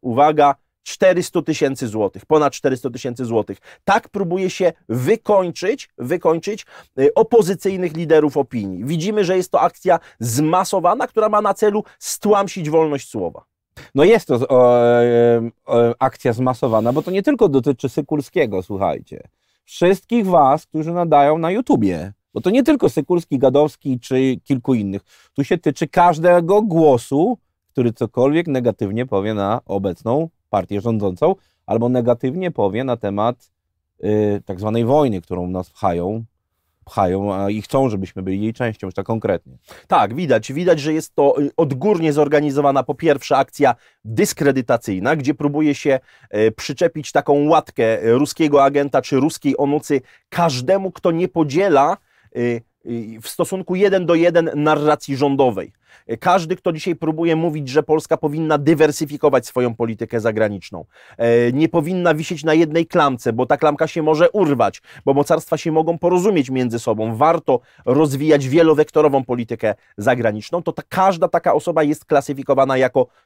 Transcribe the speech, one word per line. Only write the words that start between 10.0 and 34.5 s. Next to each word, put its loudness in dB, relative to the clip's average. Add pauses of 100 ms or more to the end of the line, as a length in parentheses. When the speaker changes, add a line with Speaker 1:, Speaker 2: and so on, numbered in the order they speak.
Speaker 1:
zmasowana, 0
która 0
ma 0
na 0
celu 0 (140)
stłamsić -2
wolność 0
słowa. -8 (500)
Speaker 2:
No 4
jest 4
to 2
z-, -4
o, 6
e, 4 (640)
e, 2
akcja -2
zmasowana, 0
bo -2
to -10
nie -2
tylko 2
dotyczy 0
Sykulskiego, -4
słuchajcie. -6 (420)
Wszystkich 0
was, 4
którzy -6
nadają 4
na -2
YouTubie. -2 (220)
Bo -8
to 0
nie 4
tylko 2
Sykulski, -2
Gadowski 0
czy 0
kilku -2
innych. -4 (320)
Tu -2
się -2
tyczy -2
każdego 4
głosu, 2 (340)
który 0
cokolwiek -2
negatywnie -4
powie -2
na -2
obecną -4 (220)
partię -4
rządzącą -2 (320)
albo -2
negatywnie -2
powie -2
na -4
temat, -4 (540)
y, 0
tak -12